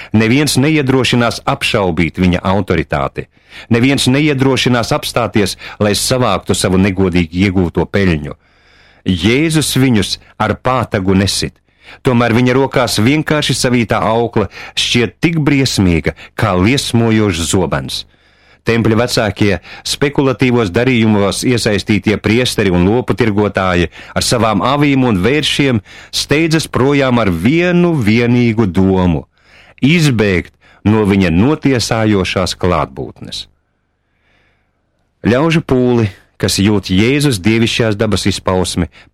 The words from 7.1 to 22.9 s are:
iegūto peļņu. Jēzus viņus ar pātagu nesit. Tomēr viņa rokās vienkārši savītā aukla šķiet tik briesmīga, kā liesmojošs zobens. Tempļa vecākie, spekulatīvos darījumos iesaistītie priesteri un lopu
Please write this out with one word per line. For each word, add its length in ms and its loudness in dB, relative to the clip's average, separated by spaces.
iegūto 400 -2
peļņu. 480 -2
Jēzus 720 0
viņus 380 0
ar 240 -2
pātagu 560 0
nesit. 400 -2
Tomēr 320 2
viņa 160 2
rokās 480 0
vienkārši 560 0
savītā 480 0
aukla 460 0
šķiet 440 -2
tik 200 0
briesmīga, 720 0
kā 160 0
liesmojošs 960 0
zobens. 560 -4
Tempļa 320 0
vecākie, 640 0
spekulatīvos 880 0
darījumos 720 2
iesaistītie 800 0
priesteri 480 0
un 160 2
lopu 320 0